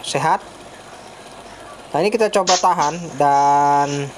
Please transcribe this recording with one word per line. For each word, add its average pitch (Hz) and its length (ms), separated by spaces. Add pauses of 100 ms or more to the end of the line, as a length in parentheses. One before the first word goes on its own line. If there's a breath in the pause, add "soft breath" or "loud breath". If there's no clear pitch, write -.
sehat? 170 400 (1400)
Nah, 156 160
ini 208 80
kita 220 160
coba 185 240
tahan 170 480 (160)
dan 143 1000